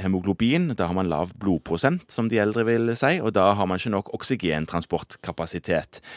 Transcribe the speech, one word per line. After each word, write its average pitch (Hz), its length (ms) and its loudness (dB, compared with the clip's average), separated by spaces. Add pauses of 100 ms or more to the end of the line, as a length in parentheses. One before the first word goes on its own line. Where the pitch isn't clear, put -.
hemoglobin, 101 760 0
da 90 140 -2
har 87 60 -2
man 95 140 0
lav 85 300 -2
blodprosent, 98 720 0
som 113 180 -2
de 113 100 2
eldre 107 260 2
vil 117 320 2
si, 160 240 2
og 110 140 -2
da 98 200 6
har 101 120 2
man 92 120 0
ikke 110 140 -2
nok 98 220 -2
oksygentransportkapasitet. 82 1900 -2 (160)